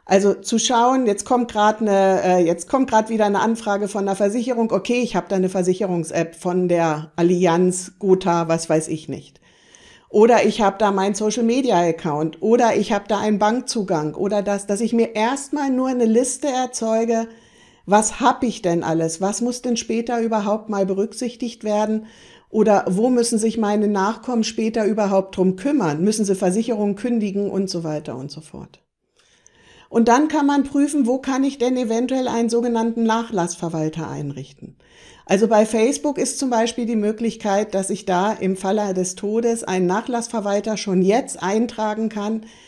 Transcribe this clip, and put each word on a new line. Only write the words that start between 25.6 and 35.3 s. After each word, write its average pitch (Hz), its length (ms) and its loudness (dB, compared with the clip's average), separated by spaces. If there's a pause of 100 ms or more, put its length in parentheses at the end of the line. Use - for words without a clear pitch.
Müssen 214 220 0
sie 190 100 0
Versicherungen 208 580 0
kündigen 202 560 -2
und 196 180 -2
so 180 160 -6
weiter 151 320 -6
und 135 140 -12
so 156 120 -16
fort? - 420 -20 (1120)
Und 233 140 4
dann 262 180 6
kann 294 200 0
man 285 180 2
prüfen, 285 420 0
wo 254 120 0
kann 262 260 -2
ich 277 140 -4
denn 254 180 0
eventuell 254 500 0
einen 233 220 0
sogenannten 233 560 0
Nachlassverwalter 170 1080 -2
einrichten. 139 640 -12 (480)
Also 226 220 2